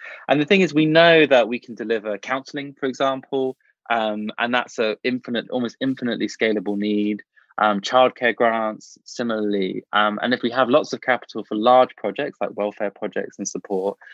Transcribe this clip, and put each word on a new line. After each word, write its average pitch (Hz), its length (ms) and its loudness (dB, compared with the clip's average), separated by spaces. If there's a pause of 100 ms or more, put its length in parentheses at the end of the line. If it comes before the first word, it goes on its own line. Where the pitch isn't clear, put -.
(280)
And 143 120 2
the 147 60 0
thing 190 160 4
is, 147 120 0
we 156 120 4
know 160 400 6
that 120 220 4
we 120 120 -4
can 110 160 -18
deliver 107 420 -4
counselling, 139 560 -10
for - 120 -6
example, 131 720 -4 (320)
um, 107 480 -2
and 120 160 -2
that's 123 280 -4
a 107 240 0
infinite, 123 460 -4
almost 120 300 -4
infinitely 123 460 -4
scalable 104 500 -2
need. 104 460 -2 (360)
Um, 104 240 2
childcare 123 520 2
grants, 113 680 -2
similarly. 104 880 -4
Um, 104 300 0
and 120 100 0
if 120 100 -2
we 117 80 -2
have 123 200 0
lots 156 240 2
of - 80 -12
capital 117 420 -4
for 107 100 -8
large 123 420 4
projects 110 440 -6
like 101 160 -6
welfare 104 340 -4
projects - 480 -8
and 98 80 -8
support, 95 520 -6 (160)